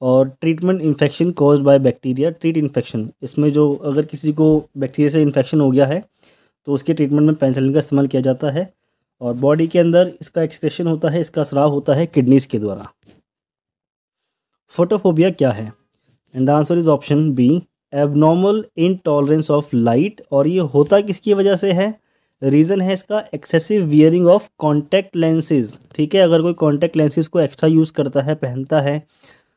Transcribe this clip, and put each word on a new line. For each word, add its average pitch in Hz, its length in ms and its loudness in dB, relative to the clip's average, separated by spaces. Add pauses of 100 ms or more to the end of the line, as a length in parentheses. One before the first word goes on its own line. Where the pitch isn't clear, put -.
और 131 420 0
treatment 165 400 -2
infection 156 500 0
caused 143 300 2
by 139 160 6
bacteria, 131 520 -2
treat 165 320 -4
infection, 123 440 -6 (140)
इसमें 147 320 -2
जो 147 200 2
अगर 143 320 -4
किसी 151 280 -6
को 156 440 0
बैक्टीरिया 139 320 -2
से 156 120 0
इन्फेक्शन 143 400 0
हो 135 100 2
गया 135 140 2
है 160 180 -4 (600)
तो 143 80 -4
उसके 139 200 -4
ट्रीटमेंट 147 320 0
में 156 100 2
पेनिसिलिन 135 380 0
का 156 60 2
इस्तेमाल 139 280 0
किया 131 140 -2
जाता 131 280 -2
है। 170 240 -6 (480)
और 120 120 -6
बॉडी 147 340 0
के 175 120 0
अंदर 170 420 2
इसका - 200 -6
एक्सक्रीशन 160 460 -6
होता 160 220 -2
है, 165 120 -2
इसका 156 220 -4
स्राव 143 280 0
होता 143 220 -2
है 156 120 0
किडनीज 135 400 2
के 117 140 -6
द्वारा। 98 280 -8 (1800)
फोटोफोबिया 180 600 0
क्या 139 220 -2
है? 110 220 -10 (600)
And 131 140 0
the 147 120 4
answer 170 200 -2
is 156 160 2
option 147 420 -2
B, 147 220 2 (320)
abnormal 160 720 2 (160)
intolerance 156 720 0
of 147 220 -2 (100)
light। 131 380 0 (100)
और 139 160 2
ये 180 120 0
होता 151 420 2
किसकी 208 320 -4
वजह 196 220 2
से 196 160 -2
है? 196 340 -4 (380)
रीज़न 160 380 2
है 190 120 -2
इसका 208 360 -4
excessive 170 600 -2
wearing 160 380 6 (100)
of 208 120 -8 (160)
contact 151 500 -2
lenses, 160 640 -2 (180)
ठीक 151 200 -4
है। 196 60 4
अगर 165 200 4
कोई 175 120 -2
कॉन्टैक्ट 160 440 -2
लेंसेज 156 300 0
को 175 120 -4
एक्स्ट्रा 160 300 -2
यूज़ 160 240 2
करता 139 280 -2
है, 151 140 -4
पहनता 135 460 -4
है, 143 180 -4 (580)